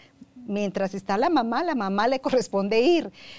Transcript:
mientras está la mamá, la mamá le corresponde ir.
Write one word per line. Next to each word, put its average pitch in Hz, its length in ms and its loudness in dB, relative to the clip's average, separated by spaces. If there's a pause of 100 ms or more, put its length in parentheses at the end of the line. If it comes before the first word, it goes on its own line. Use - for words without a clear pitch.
(360)
mientras 202 580 -4
está 196 240 -4
la 277 120 2
mamá, 247 340 0
la 349 100 -2
mamá 208 340 0
le 262 140 0
corresponde 220 600 0
ir. 285 300 4 (280)